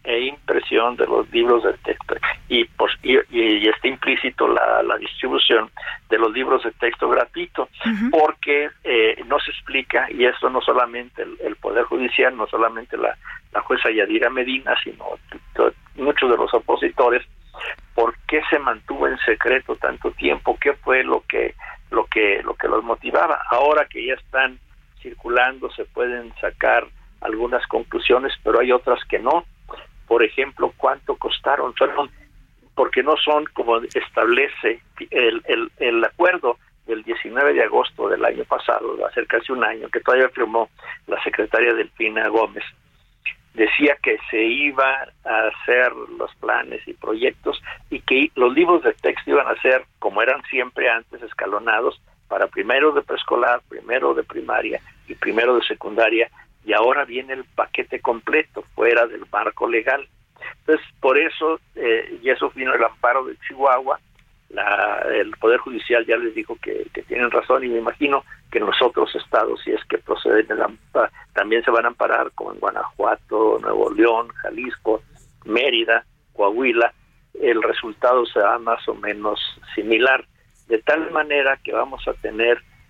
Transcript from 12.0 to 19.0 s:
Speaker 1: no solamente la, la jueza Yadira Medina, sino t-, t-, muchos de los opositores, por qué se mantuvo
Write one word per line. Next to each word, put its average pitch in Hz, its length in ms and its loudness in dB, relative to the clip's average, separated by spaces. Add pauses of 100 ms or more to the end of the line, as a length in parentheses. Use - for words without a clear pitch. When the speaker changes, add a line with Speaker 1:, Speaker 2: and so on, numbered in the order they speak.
Speaker 1:
no 110 100 -4
solamente 113 520 -2
la, - 180 -2 (360)
la 104 100 -4
jueza 123 280 0
Yadira 110 380 2
Medina, 131 460 -2 (100)
sino - 220 -12 (240)
t-, - 80 -16 (160)
t-, - 480 -2
muchos 135 280 2
de 117 60 4
los - 160 0
opositores, 123 720 2 (720)
por 117 220 2 (120)
qué 156 220 0
se 151 80 4
mantuvo 139 500 -4